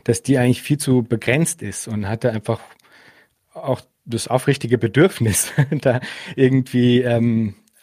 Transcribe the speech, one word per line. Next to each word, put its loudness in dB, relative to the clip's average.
dass 0
die 2
eigentlich 2
viel -2
zu 2
begrenzt -2
ist -10
und -6
hatte -2
einfach -4
auch -4
das -8
aufrichtige 0
Bedürfnis, 0
<laughs> -4
da 2
irgendwie, 2
ähm, 0